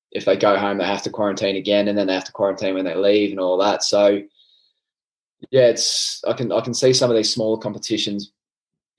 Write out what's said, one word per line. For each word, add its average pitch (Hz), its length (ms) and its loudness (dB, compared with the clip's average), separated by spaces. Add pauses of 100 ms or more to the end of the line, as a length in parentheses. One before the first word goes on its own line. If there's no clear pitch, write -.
(120)
if 101 140 -6
they 98 120 2
go 101 220 4
home, 101 180 -2
they 90 80 -2
have 98 180 -2
to - 60 -8
quarantine 98 460 -2
again, 101 320 0
and 104 100 0
then 101 80 0
they 95 80 0
have 92 120 -4
to - 60 -16
quarantine 98 440 -2
when 92 100 -2
they 85 80 -4
leave 101 380 2
and 98 80 -8
all 90 180 0
that. 98 240 0
So, 101 400 2 (1300)
yeah, 127 180 6
it's, - 600 -2
I 117 60 -2
can, 120 180 -4
I 104 100 0
can 120 140 -6
see 131 180 4
some 127 160 2
of 117 80 2
these 110 160 0
smaller 110 240 0
competitions 104 720 -6 (680)